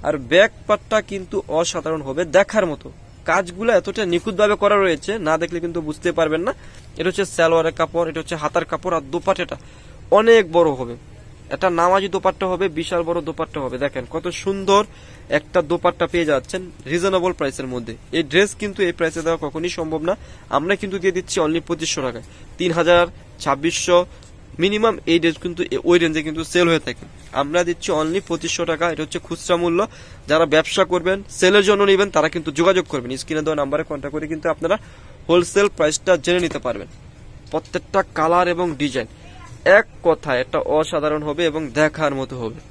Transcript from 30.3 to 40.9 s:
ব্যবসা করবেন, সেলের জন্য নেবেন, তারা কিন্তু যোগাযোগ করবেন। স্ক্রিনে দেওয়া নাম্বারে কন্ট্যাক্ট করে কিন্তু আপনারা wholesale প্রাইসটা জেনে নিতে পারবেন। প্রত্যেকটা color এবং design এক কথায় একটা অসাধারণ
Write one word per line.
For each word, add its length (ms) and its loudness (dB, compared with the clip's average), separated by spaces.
ব্যবসা 380 2
করবেন, 440 0
সেলের 360 4
জন্য 200 4
নেবেন, 260 4
তারা 180 2
কিন্তু 240 -6
যোগাযোগ 340 4
করবেন। 300 -6
স্ক্রিনে 260 -4
দেওয়া 140 -2
নাম্বারে 260 -2
কন্ট্যাক্ট 340 -8
করে 100 -6
কিন্তু 220 -6
আপনারা 300 -2
wholesale 400 4
প্রাইসটা 480 0
জেনে 240 0
নিতে 180 -4
পারবেন। 300 -6
প্রত্যেকটা 520 -4
color 340 2
এবং 260 -2
design 320 -4
এক 220 6
কথায় 380 0
একটা 180 -2
অসাধারণ 640 0